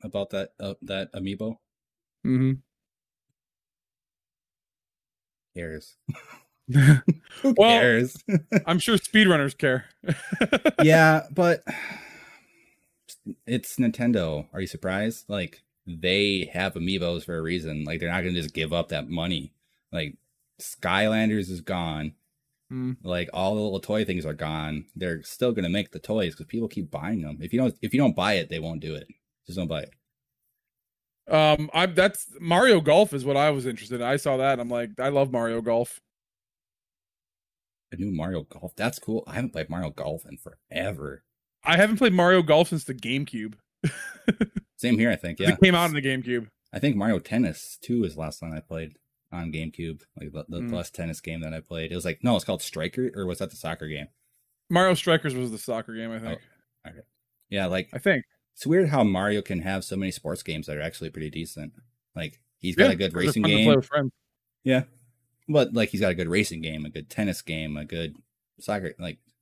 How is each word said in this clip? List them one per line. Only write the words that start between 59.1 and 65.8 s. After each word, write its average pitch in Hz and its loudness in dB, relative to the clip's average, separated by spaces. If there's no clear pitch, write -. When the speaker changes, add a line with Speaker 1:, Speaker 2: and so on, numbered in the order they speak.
Speaker 1:
can 95 -6
have 95 -4
so - -8
many 95 -2
sports 82 -8
games 78 -8
that 76 -8
are 73 -6
actually 82 -8
pretty 78 -10
decent. 80 -10
Like, 80 -10
he's 90 -4
got 190 6
Speaker 2:
Yeah, 262 6
Speaker 1:
a 196 0
good 87 0
Speaker 2:
'cause - -
they're 87 2
Speaker 1:
racing 110 0
Speaker 2:
fun 101 2
to 104 4
Speaker 1:
game. 110 4
Speaker 2:
play 139 8
with 127 2
friends. 139 -2
Speaker 1:
Yeah. 131 2
But, 147 4
like, 113 2